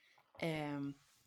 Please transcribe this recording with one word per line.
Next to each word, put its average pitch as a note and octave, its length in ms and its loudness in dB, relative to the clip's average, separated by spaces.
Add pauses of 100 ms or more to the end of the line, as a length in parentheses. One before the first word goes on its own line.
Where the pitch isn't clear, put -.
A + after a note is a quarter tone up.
(400)
Ehm, D3 540 0 (340)